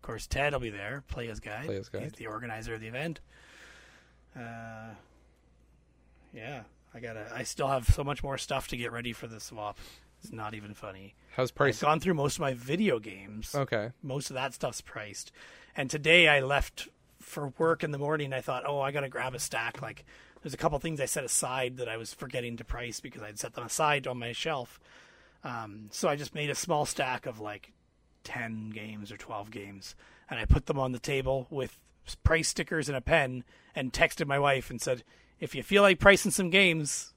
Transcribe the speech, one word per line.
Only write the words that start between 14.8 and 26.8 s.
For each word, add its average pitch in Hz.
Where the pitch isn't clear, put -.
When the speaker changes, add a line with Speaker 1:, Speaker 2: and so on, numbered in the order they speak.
Speaker 1:
priced. -
And 135
today 156
I 147
left 135
for 147
work 165
in 151
the 143
morning. 143
I 131
thought, 127
"Oh, 143
I 139
gotta 139
grab 127
a 113
stack." 120
Like, 110
there's 139
a 123
couple 151
things 160
I 131
set 139
aside 127
that 120
I 113
was 113
forgetting 120
to 117
price 120
because 131
I'd 107
set 120
them 120
aside 147
on 127
my 120
shelf. 135
Um, 110
so -
I 147
just 147
made 147
a 135
small 147